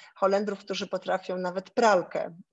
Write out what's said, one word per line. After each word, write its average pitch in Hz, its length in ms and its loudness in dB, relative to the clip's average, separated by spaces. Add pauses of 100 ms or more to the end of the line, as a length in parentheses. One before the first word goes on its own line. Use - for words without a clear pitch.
(160)
Holendrów, 196 420 0
którzy 196 280 -6
potrafią 185 500 -4
nawet 185 340 -6
pralkę, 180 680 2 (160)